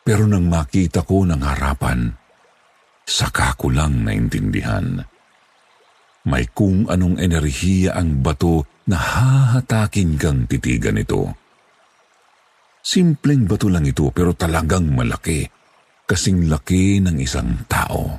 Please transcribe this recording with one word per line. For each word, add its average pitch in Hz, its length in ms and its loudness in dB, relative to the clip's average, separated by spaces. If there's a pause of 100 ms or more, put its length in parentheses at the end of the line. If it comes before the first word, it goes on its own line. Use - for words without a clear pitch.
Pero 107 240 2
nang 92 240 4
makita 82 560 0
ko 95 160 2
ng 85 160 2
harapan, 65 720 -2 (960)
saka - 480 -2
ko - 160 -2
lang 67 320 0
naintindihan. 55 1040 -2 (1200)
May 65 240 0
kung 95 400 0
anong 90 320 0
enerhiya 90 720 0
ang 78 320 0
bato 82 400 0 (240)
na 90 80 0
hahatakin 113 1200 2
kang 69 320 0
titigan 57 480 -2
ito. 52 320 -2 (1500)
Simpleng 147 640 2
bato 101 240 0
lang 85 160 2
ito 69 240 0
pero 87 240 0
talagang 80 560 0
malaki, 65 560 -2 (640)
kasing 90 400 2
laki 92 560 2
ng 80 160 0
isang 67 480 -4
tao. - 500 -4